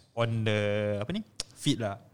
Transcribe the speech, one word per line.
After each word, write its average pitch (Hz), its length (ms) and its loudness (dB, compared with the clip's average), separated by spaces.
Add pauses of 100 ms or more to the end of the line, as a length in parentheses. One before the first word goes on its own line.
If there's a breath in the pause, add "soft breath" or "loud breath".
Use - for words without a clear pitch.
(120)
on 113 320 0
the, 107 160 4 (380)
apa 104 120 -4
ni, 208 160 -6 (260)
feed 131 300 0
lah. 101 160 -4 (160)